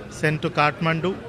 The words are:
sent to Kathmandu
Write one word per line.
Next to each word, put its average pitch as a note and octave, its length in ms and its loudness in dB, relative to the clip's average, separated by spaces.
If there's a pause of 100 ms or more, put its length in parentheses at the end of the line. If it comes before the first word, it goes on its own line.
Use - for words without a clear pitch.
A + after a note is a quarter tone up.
(100)
sent D3+ 320 0
to D#3+ 80 -2
Kathmandu D#3+ 680 2 (120)